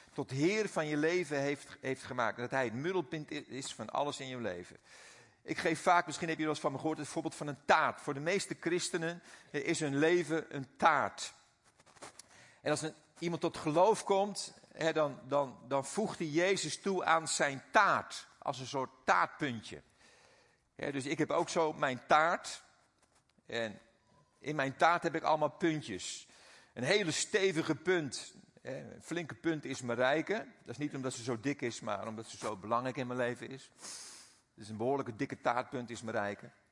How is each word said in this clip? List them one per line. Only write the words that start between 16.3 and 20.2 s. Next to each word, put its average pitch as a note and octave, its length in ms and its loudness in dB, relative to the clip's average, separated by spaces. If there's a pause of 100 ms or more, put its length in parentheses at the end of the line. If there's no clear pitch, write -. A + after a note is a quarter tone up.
toe F#3+ 240 0
aan D#3+ 220 4
zijn C#3 440 0
taart. E3+ 560 4 (100)
Als B2+ 220 -6
een B2+ 80 -8
soort C3 220 -4 (160)
taartpuntje. D3 760 0 (960)